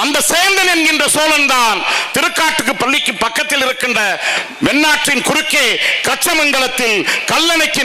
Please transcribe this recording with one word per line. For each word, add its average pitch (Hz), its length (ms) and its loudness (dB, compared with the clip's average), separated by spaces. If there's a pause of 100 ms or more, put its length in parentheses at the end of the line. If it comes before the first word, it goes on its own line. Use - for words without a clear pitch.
அந்த 285 140 0 (140)
சேந்தன் 370 440 2
என்கின்ற 311 300 2 (100)
சோழன் 294 380 2
தான் 226 260 2 (360)
திருக்காட்டுக்கு 302 680 0
பள்ளிக்கு 269 320 0 (120)
பக்கத்தில் 277 420 -2
இருக்கின்ற 247 340 -2 (680)
வெண்ணாற்றின் 294 600 2
குறுக்கே 302 380 0 (400)
கச்சமங்கலத்தில் 262 880 0 (340)
கல்லணைக்கு 311 540 0